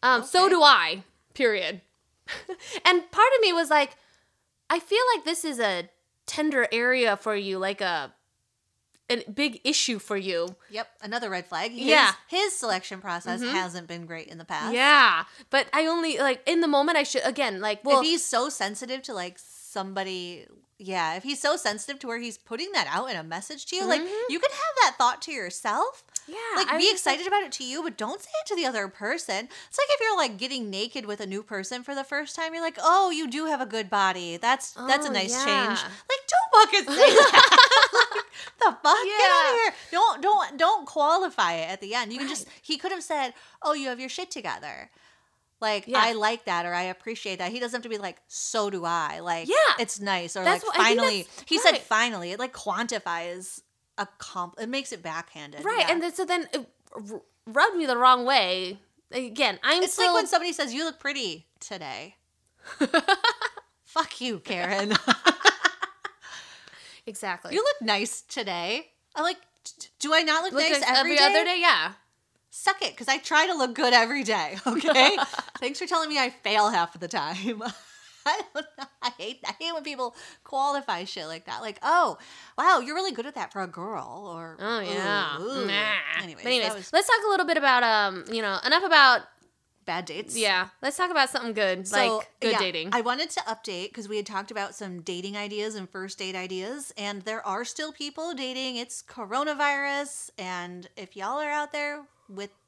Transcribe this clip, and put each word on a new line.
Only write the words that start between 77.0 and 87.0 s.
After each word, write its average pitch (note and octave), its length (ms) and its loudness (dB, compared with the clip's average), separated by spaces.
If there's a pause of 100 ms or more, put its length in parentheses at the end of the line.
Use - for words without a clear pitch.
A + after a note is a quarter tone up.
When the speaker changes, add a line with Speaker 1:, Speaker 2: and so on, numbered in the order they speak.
Speaker 2:
the F3 60 -10
time. G3 600 -6
<laughs> - 600 -16
I F#4+ 140 0 (120)
don't D4 120 -8 (120)
know. C#4 80 -14 (160)
I A#3+ 160 -2
hate, G#3+ 300 -10
I - 120 -6
hate E4 140 -6
when D#4 100 -6
people B3+ 320 -8 (280)
qualify C4+ 640 -2
shit F3 200 -10
like D#3+ 200 -12
that. A#2 160 -10
Like, G3+ 200 -12
"Oh, D4+ 380 2 (400)
wow, E4 200 4
you're C4+ 160 -6
really F#4 180 -4
good A#3 120 -8
at D4 100 -14
that G#3+ 160 -8
for G3+ 120 -8
a F3+ 40 -8
girl," F3 640 -12
or, E3 280 -14
Speaker 1:
Oh, A3 220 -4
yeah. F#3 580 -2
Speaker 2:
"Ooh, G3+ 100 -6 (120)
ooh." - 40 -2
Speaker 1:
Nah. G#3 300 0 (260)
Speaker 2:
Anyways, D#3+ 220 -12
Speaker 1:
But A#3+ 60 -4
anyways, A#3+ 200 0
Speaker 2:
that G#3+ 60 -4
was F#3+ 180 -12
Speaker 1:
let's F#4 140 4